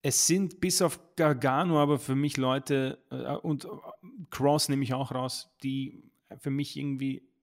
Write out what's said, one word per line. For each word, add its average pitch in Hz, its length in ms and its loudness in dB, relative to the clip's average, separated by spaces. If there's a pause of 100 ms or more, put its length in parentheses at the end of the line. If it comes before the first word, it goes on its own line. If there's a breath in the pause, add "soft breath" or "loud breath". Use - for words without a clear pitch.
es - 240 2
sind 180 320 2
bis 180 240 2
auf - 320 -2
Gargano 147 640 4
aber 147 200 4
für 135 160 -2
mich 143 200 0
Leute, 135 640 0 (120)
äh, 127 260 -6
und, 151 300 -4
äh, - 20 -12 (640)
Cross 143 380 2
nehme 139 140 2
ich 131 120 -2
auch 131 180 -4
raus, 127 500 -6
die 135 480 -8 (280)
für 143 120 -6
mich 139 260 -4
irgendwie 135 540 -6 (120)